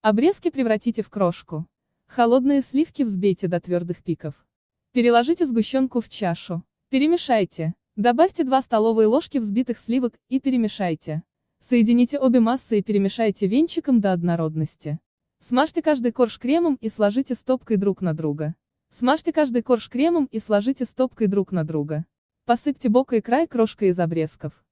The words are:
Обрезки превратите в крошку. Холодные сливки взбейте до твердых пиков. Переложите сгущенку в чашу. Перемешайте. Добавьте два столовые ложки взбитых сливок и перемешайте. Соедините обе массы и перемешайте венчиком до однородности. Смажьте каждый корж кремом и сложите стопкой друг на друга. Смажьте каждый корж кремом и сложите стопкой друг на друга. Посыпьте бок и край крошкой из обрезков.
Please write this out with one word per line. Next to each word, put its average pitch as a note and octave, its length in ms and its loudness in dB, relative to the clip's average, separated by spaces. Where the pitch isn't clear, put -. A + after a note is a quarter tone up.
Обрезки A#3+ 480 2
превратите A3+ 520 -2
в - 80 -8
крошку. E3+ 560 -4
Холодные B3+ 540 2
сливки D4 400 -2
взбейте G3 460 0
до E3+ 120 -2
твердых F3 440 -6
пиков. D#3 320 -6
Переложите B3 560 2
сгущенку B3+ 540 -2
в - 60 -14
чашу. E3+ 540 -6
Перемешайте. B3 840 0
Добавьте A#3+ 480 2
два C4 180 2
столовые A3 460 2
ложки C4 320 0
взбитых A3 400 -2
сливок B3 340 -2
и C4 100 -2
перемешайте. G#3 840 -2
Соедините A#3+ 600 2
обе B3+ 200 4
массы A3 380 0
и G3 60 0
перемешайте G3+ 640 0
венчиком C4+ 520 0
до G3 140 2
однородности. D#3+ 880 -4
Смажьте D4 420 -2
каждый B3+ 300 0
корж A#3 260 -2
кремом D4+ 420 0
и A3 100 -6
сложите G#3+ 440 -2
стопкой A#3+ 440 -2
друг G3 240 -2
на E3+ 120 -2
друга. D#3 400 -4
Смажьте D4 420 0
каждый B3 300 0
корж A#3 260 0
кремом D4+ 420 0
и A3 80 -4
сложите G#3+ 460 -2
стопкой B3 400 -2
друг G3 260 0
на F3 120 -2
друга. D#3 420 -6
Посыпьте A#3+ 420 -2
бок B3 260 2
и A3 60 2
край C#4 280 0
крошкой A3 420 0
из F3+ 100 -2
обрезков. E3 720 -4